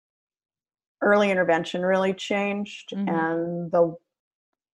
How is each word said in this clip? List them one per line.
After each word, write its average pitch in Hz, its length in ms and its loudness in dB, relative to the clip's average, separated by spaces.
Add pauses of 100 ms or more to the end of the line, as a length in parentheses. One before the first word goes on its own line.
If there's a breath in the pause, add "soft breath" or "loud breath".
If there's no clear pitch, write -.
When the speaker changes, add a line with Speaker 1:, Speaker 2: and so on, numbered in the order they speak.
(1000)
Speaker 1:
early 208 300 4
intervention 175 520 0
really 190 300 2
changed, 202 840 -6
Speaker 2:
Mm-hmm. 196 140 -4
Speaker 1:
and 170 640 -2
the, 170 240 2 (800)